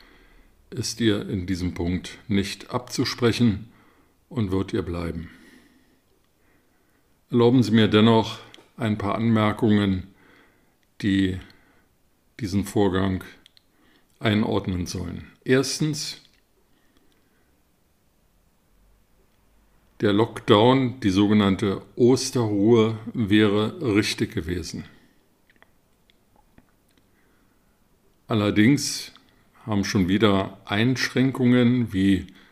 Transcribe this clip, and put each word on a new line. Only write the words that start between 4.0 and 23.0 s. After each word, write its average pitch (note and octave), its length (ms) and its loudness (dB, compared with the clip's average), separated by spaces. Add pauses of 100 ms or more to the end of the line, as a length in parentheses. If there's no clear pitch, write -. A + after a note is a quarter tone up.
und A2 240 -6
wird F#2+ 220 -4
ihr G2+ 80 -2
bleiben. E2+ 480 -8 (2000)
Erlauben A#2+ 320 4
Sie G#2 80 -2
mir G#2+ 180 4
dennoch A2 520 4 (360)
ein G#2+ 220 -4
paar G2+ 180 -4
Anmerkungen, G#2+ 920 0 (960)
die F#2+ 340 0 (1040)
diesen G2 260 -2
Vorgang F#2+ 580 -2 (960)
einordnen G#2 680 -2
sollen. F2 400 -12 (160)
Erstens, C#3 800 -2 (3750)
der G#2 100 2
Lockdown, A#2 880 2
die G2+ 100 0
sogenannte G2+ 720 2 (120)
Osterruhe, A2+ 1000 2 (160)